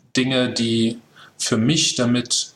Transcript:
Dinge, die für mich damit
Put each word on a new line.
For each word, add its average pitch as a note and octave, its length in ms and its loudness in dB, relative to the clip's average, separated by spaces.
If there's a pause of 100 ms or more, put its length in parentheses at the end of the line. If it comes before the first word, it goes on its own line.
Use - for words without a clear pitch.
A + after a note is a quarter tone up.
(160)
Dinge, B2+ 380 0
die A2+ 460 0 (380)
für - 200 -2
mich C#3 380 2
damit A#2+ 600 -2